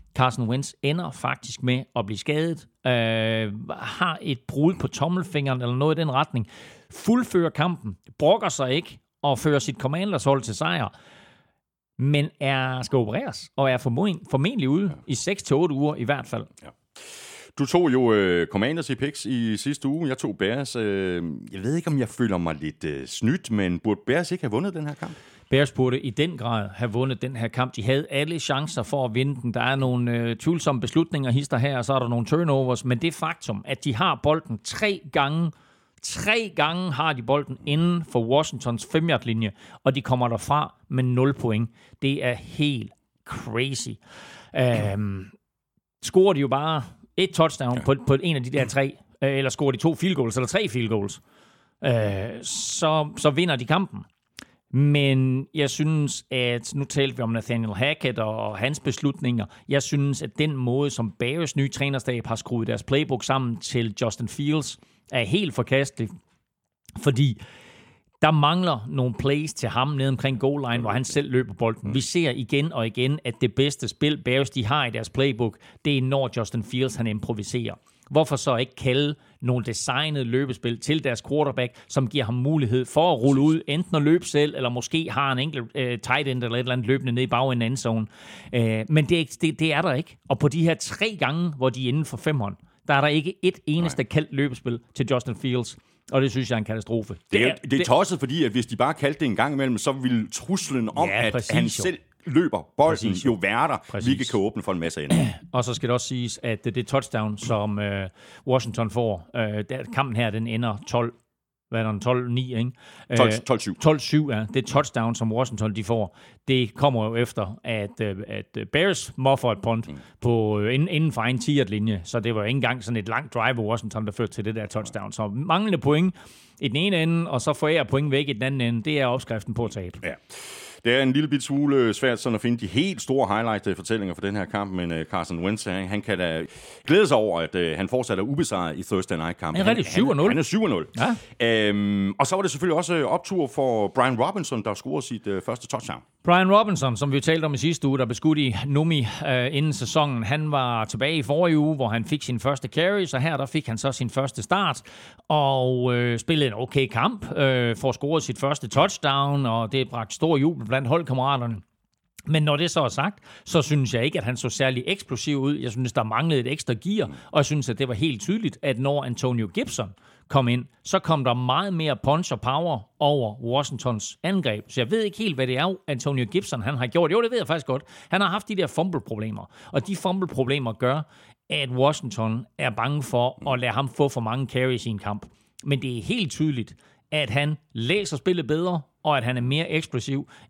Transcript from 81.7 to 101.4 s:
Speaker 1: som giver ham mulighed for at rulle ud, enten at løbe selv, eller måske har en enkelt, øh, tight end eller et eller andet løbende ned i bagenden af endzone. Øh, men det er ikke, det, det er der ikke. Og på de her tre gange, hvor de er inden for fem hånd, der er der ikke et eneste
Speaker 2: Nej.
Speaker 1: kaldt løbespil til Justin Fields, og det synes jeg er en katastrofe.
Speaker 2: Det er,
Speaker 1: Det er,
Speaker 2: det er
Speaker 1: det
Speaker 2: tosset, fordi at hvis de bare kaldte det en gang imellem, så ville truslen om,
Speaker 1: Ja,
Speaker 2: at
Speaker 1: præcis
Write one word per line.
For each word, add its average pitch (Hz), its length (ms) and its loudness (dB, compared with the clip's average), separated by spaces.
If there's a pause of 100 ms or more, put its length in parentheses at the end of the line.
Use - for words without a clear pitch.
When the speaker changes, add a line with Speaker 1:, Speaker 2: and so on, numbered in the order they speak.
Speaker 1:
som 131 200 2
giver 135 160 0
ham 110 100 -2
mulighed 127 500 2
for 165 300 4
at 113 80 -2
rulle 135 180 6
ud, 156 280 4
enten 160 280 0
at 147 60 4
løbe 160 240 4
selv, 147 300 2
eller 127 120 -2
måske 123 420 -2
har 139 220 0
en 123 60 0
enkelt, 135 360 -4
øh, 123 240 -2
tight 139 300 0
end 127 160 -2
eller 117 120 -2
et - 20 0
eller 123 140 -2
andet 123 140 0
løbende 131 260 2
ned 123 100 2
i 131 40 2
bagenden 123 360 2
af 113 40 0
endzone. 113 400 -2 (480)
Øh, 110 340 2
men 151 160 4
det 165 100 2
er 170 40 4
ikke, 156 220 -2
det, 160 180 0
det 160 160 2
er 139 80 2
der 156 100 0
ikke. 139 240 -4 (120)
Og 139 100 0
på 147 100 4
de 160 140 2
her 160 120 4
tre - 440 -4
gange, 160 380 0
hvor 131 140 2
de 127 140 -6
er 123 40 0
inden 147 160 0
for 135 120 -10
fem 143 240 0
hånd, 101 160 -4 (320)
der 147 60 4
er 139 60 6
der 147 80 4
ikke 151 340 0
et 127 240 2
eneste 156 360 0
Speaker 2:
Nej. 113 60 -2
Speaker 1:
kaldt 151 240 0
løbespil 127 480 -4 (140)
til 131 160 -2
Justin 123 260 0
Fields, 123 420 -4 (340)
og 135 100 4
det 135 80 2
synes 123 200 -2
jeg 123 60 2
er - 20 0
en 104 60 -2
katastrofe. 110 500 -4 (180)
Speaker 2:
Det 101 100 4
er, - 20 6
Speaker 1:
Det - 80 4
er, - 20 -2
Speaker 2:
det 117 180 -4
er 135 40 4
Speaker 1:
det 117 100 2
Speaker 2:
tosset, 175 320 4
fordi 139 260 0
at 113 80 2
hvis 117 140 2
de 113 100 -6
bare 139 180 2
kaldte 143 260 0
det 151 60 2
en 107 100 0
gang 139 180 2
imellem, 131 240 2
så 139 140 0
ville 127 400 0
truslen 143 640 -2
om, 156 120 2
Speaker 1:
Ja, 113 180 2
Speaker 2:
at 107 60 0
Speaker 1:
præcis 123 180 -2